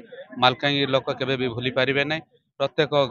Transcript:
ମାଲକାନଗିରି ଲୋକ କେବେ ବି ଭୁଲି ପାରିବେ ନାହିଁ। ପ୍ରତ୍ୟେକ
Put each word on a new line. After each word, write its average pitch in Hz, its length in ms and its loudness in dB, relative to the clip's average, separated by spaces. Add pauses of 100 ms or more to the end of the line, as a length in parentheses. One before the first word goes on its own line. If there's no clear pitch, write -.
(420)
ମାଲକାନଗିରି 139 500 2
ଲୋକ 131 160 0 (120)
କେବେ 135 220 -2
ବି 127 140 0
ଭୁଲି 120 160 -2
ପାରିବେ 135 320 0
ନାହିଁ। 156 180 -4 (380)
ପ୍ରତ୍ୟେକ 139 340 0 (180)